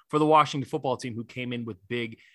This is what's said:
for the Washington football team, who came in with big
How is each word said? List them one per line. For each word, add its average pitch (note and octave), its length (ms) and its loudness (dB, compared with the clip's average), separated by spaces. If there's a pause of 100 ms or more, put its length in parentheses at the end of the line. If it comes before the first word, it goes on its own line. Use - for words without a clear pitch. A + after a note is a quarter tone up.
for D3+ 80 0
the D3+ 80 4
Washington D3+ 420 4
football C#3 300 -2
team, B2 160 -8
who A2+ 100 -8
came B2 300 -8
in A#2+ 100 -6
with A2 140 -8 (100)
big A#2 300 -6 (180)